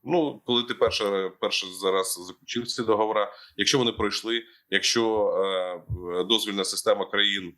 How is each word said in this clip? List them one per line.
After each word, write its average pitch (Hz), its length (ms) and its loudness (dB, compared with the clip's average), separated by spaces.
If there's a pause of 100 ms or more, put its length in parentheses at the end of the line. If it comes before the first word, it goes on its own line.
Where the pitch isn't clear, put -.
ну, 156 420 0
коли 120 180 2
ти 120 100 -6
перше, 101 580 2 (100)
перше 98 260 -2 (140)
зараз 95 460 0
заключив 113 400 -8
ці - 160 -6
договори, 107 440 2 (280)
якщо 104 220 2
вони 120 140 2
пройшли, 113 520 -2 (260)
якщо, 107 640 2 (840)
е, 90 60 0
дозвільна 101 420 0
система 101 400 0
країн 98 520 0